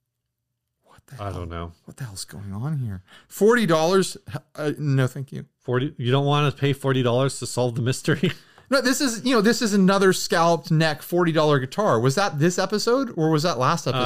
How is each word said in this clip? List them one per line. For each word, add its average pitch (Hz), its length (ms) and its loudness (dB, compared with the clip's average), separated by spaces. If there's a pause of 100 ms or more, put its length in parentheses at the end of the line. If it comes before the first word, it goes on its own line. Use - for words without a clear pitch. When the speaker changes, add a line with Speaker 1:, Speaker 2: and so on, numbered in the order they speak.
(840)
Speaker 1:
What - 240 -20
the 123 140 -16
Speaker 2:
I 101 80 -8
Speaker 1:
hell? 92 100 -6
Speaker 2:
don't 85 100 -10
know. 85 220 -10 (140)
Speaker 1:
What - 100 -20
the - 100 -14
hell's 98 200 -14
going 101 260 -14
on 135 280 -6
here? 101 220 -8 (280)
Forty 226 360 2
dollars? 170 520 2 (380)
Uh, 151 220 -4
no, 135 300 0
thank - 240 -12
you. - 140 -12 (160)
Speaker 2:
Forty? 131 360 -4
You 120 140 -2
don't 139 140 2
wanna 147 260 2
pay 139 220 -2
forty 135 300 0
dollars 123 360 0
to 120 80 -8
solve 120 280 -2
the 120 60 -4
mystery? 135 560 -2
<laughs> - 40 -20 (300)
Speaker 1:
No, 269 100 2
this 262 200 0
is, 226 240 -2
you 262 80 2
know, 226 80 4
this 226 220 2
is 202 100 0
another 196 400 4
scalped 170 560 0
neck 156 320 0
forty 175 300 0
dollar 151 260 4
guitar. 131 420 0
Was 131 140 2
that 196 240 0
this 180 220 2
episode 233 580 0
or 156 140 2
was 151 100 4
that 165 160 -2
last 143 300 0
episode? 127 180 0